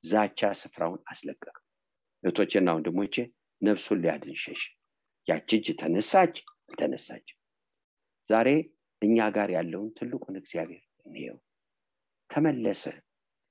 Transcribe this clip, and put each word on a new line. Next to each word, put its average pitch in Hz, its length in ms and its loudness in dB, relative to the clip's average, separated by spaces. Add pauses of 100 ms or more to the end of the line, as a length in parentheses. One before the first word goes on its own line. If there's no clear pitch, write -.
ዛቻ 101 360 0 (140)
ስፍራውን - 520 -6
አስለቀቀ። - 500 -14 (680)
እህቶቼና 95 500 2
ወንድሞቼ፣ 85 420 -2 (460)
ነፍሱን 104 380 2
ሊያድን 80 360 -2
ሸሽ። - 260 -10 (680)
ያች 80 260 -2
እጅ 110 220 2
ተነሳች፣ 170 600 2 (240)
አልተነሳች። - 680 -6 (1000)
ዛሬ 113 200 6 (520)
እኛ 110 160 4 (140)
ጋር 101 180 0
ያለውን 87 440 -4
ትልቁን 120 420 -8
እግዚአብሔር 85 480 -8 (160)
እንየው። - 380 -14 (920)
ተመለሰ፣ 127 540 0 (680)